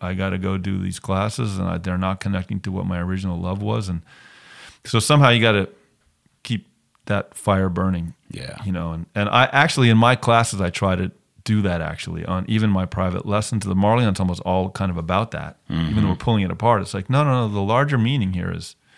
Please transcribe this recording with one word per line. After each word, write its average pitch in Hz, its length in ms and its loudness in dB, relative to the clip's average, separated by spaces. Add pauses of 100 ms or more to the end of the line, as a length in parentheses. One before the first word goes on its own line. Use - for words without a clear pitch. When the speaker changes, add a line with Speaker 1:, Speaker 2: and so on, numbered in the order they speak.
Speaker 1:
I 92 140 -6
gotta 95 240 -2
go 95 200 -2
do 95 240 -4
these 92 160 -6
classes, 101 600 -2
and 92 100 -2
I, 87 100 -4
they're 90 180 -4
not 95 220 -2
connecting 95 420 -4
to 95 120 -8
what 95 140 -4
my 90 120 -4
original 92 400 -4
love 92 240 -4
was." 107 260 -2
And 85 140 -4 (840)
so - 140 0
somehow 143 300 6
you 120 120 6
gotta 107 280 4 (760)
keep - 240 -6 (400)
that - 300 -2
fire 95 320 2
burning. 87 460 -2 (140)
Speaker 2:
Yeah. - 360 -12
Speaker 1:
You 95 80 -2
know, 82 200 -4
and, 82 220 -8
and 104 140 0
I 117 240 6
actually, 135 380 4
in 110 80 8
my 117 180 6
classes, 117 440 2
I 90 100 0
try 92 260 0
to 92 160 -4 (320)
do 107 180 2
that 87 180 -2
actually 80 440 -8
on 92 240 -4
even 107 220 2
my 92 160 2
private 92 400 -2
lessons. 104 380 -2
The 95 100 -2
Marley 107 300 4
Ensemble 95 300 0
is 85 60 -8
all 92 300 0
kind 98 220 -4
of 87 40 -6
about 90 360 -2
that. 73 260 -10 (120)
Even 82 160 -2
though 78 140 -4
Speaker 2:
Mm-hmm. 101 100 4
Speaker 1:
we're 90 60 -2
pulling 107 260 0
it 92 80 -2
apart, 107 320 0
it's 92 120 -10
like, 95 140 -6
"No, 139 140 2
no, 127 240 0
no, 104 80 -4
the 101 80 -2
larger 127 360 0
meaning 113 340 0
here 90 200 -4
is," 85 220 -10 (240)